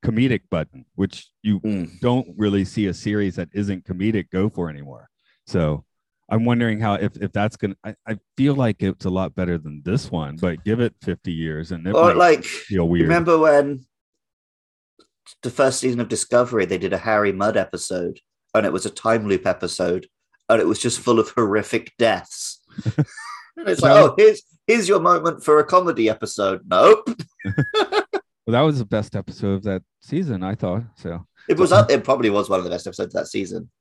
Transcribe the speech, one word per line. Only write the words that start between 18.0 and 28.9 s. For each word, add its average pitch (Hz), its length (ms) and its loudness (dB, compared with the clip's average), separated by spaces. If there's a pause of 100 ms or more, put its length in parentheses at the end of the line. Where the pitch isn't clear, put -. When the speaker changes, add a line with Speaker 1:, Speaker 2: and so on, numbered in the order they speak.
Speaker 2:
and 107 100 2
it 82 80 -2
was 95 140 -4
a - 20 -4
time 110 380 -2
loop 95 180 0
episode, 90 640 -4 (420)
and 117 100 0
it 87 80 2
was - 120 -2
just 120 200 -4
full 117 200 2
of 107 100 0
horrific 107 680 -2
deaths. - 640 -4 (240)
Speaker 1:
<laughs> - 120 -4 (600)
Speaker 2:
And 330 120 -8
it's 180 120 -2
Speaker 1:
That 165 120 6
Speaker 2:
like, 208 80 12
Speaker 1:
was 156 80 8
Speaker 2:
"Oh, - 80 -6
here's, 214 240 6 (260)
here's 214 220 2
your 196 100 4
moment 165 440 0
for 151 160 6
a 147 40 4
comedy 160 460 2
episode." 98 560 -2
Nope. 143 440 6 (360)
<laughs> 403 560 -2 (460)
Speaker 1:
Well, 110 40 -2
that 120 100 4
was 151 160 2
the 117 80 -4
best 101 300 -6